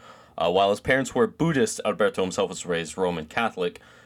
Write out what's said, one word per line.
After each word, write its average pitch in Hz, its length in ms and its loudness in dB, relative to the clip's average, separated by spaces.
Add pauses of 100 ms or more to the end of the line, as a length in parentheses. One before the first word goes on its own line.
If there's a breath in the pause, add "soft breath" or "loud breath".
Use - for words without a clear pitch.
(380 loud breath)
Uh, 85 140 2
while 98 180 4
his 101 120 0
parents 131 340 0
were 117 120 4
Buddhist, 139 580 0
Alberto 98 360 0
himself 92 280 -2
was 90 160 -12
raised 85 320 -4
Roman 87 280 -2
Catholic, 95 540 -4 (260 soft breath)